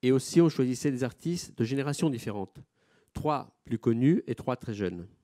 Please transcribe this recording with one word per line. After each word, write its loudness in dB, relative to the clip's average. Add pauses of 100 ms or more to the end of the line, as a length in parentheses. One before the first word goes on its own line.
Et 4
aussi, 4
on 8
choisissait 0
des -4
artistes -6
de 2
générations 0
différentes. -8 (520)
Trois -4
plus -4
connus 4
et -4
trois -4
très -10
jeunes. -6 (180)